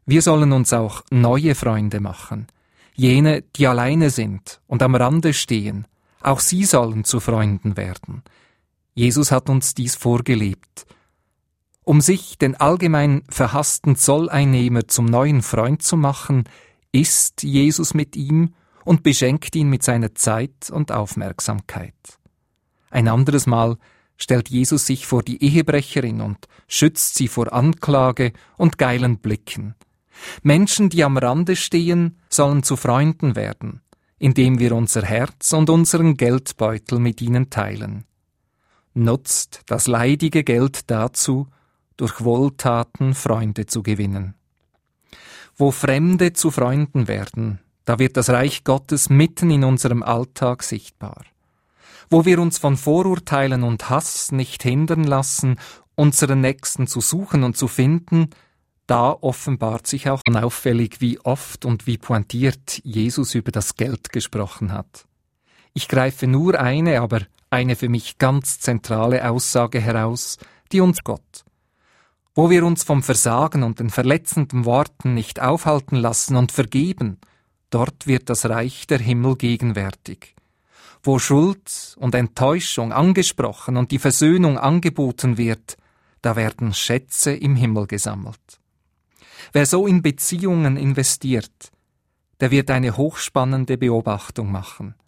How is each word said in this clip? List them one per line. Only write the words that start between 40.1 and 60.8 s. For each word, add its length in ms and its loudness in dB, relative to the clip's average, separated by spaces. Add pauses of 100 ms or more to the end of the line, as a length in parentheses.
Geld 480 0
dazu, 560 -2 (500)
durch 280 -4
Wohltaten 880 0
Freunde 520 -4
zu 160 -6
gewinnen. 520 -4 (1200)
Wo 140 2
Fremde 640 2
zu 180 0
Freunden 560 0
werden, 540 -6 (240)
da 160 0
wird 160 0
das 120 0
Reich 360 0
Gottes 460 0
mitten 400 2
in 120 2
unserem 400 0
Alltag 640 -4
sichtbar. 600 -12 (840)
Wo 140 6
wir 160 4
uns 180 0
von 180 0
Vorurteilen 880 0
und 260 -2
Hass 440 -4
nicht 320 -4
hindern 400 0
lassen, 560 0 (340)
unseren 460 2
Nächsten 480 -2
zu 120 -4
suchen 440 0
und 120 -2
zu 120 -2
finden, 640 2 (560)
da 240 2
offenbart 760 -4
sich 220 -6
auch 140 -2 (100)
auffällig, 680 -2